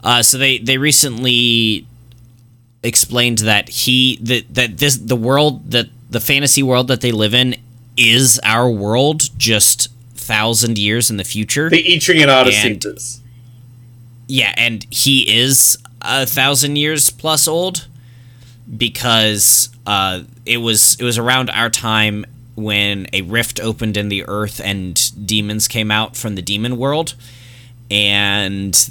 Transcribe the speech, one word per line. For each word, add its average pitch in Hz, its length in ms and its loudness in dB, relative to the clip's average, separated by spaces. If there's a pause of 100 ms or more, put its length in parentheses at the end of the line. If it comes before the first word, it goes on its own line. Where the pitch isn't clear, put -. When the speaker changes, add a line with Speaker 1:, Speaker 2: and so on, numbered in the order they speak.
Speaker 1:
Uh, 120 200 2
so 131 160 2
they, 135 180 2
they 131 220 0
recently 120 1040 2 (1000)
explained 120 560 0
that 107 300 0
he, 127 540 0
that, 117 320 -4
that 120 240 -2
this, 139 180 2
the 113 180 -2
world, 131 560 0
that - 140 0 (240)
the 117 100 -4
fantasy 139 440 2
world 127 240 2
that 127 140 0
they 123 100 0
live 107 240 0
in 127 200 2 (400)
is 120 480 4
our 113 260 2
world, 120 680 0
just - 520 0 (260)
thousand 113 640 0
years 107 320 0
in 107 60 -4
the 95 60 -6
future. 123 460 -2
Speaker 2:
The 165 140 4
Etrian 165 440 4
Odyssey 127 440 4
Speaker 1:
And 101 140 -6
Speaker 2:
is. - 360 -12 (1040)
Speaker 1:
Yeah, 120 300 0
and 117 320 -2
he 131 500 2
is 131 380 2 (240)
a 131 240 -2
thousand 139 520 0
years 147 340 0
plus 156 360 -2
old 180 400 -4 (880)
because, 110 920 0 (160)
uh, 95 380 0 (220)
it 117 120 0
was, 113 420 2
it 123 60 -6
was 117 120 0
around 123 340 0
our 117 180 0
time 107 560 0 (300)
when 101 580 -2
a 98 80 -2
rift 110 400 -4
opened 110 340 -4
in 104 140 -2
the 101 180 -4
earth 104 340 -6
and 92 380 -4 (260)
demons 107 440 -2
came 107 220 -2
out 107 260 -2
from 107 180 -6
the 92 60 -8
demon 104 360 -4
world. 147 360 -4 (760)
And 101 840 0 (180)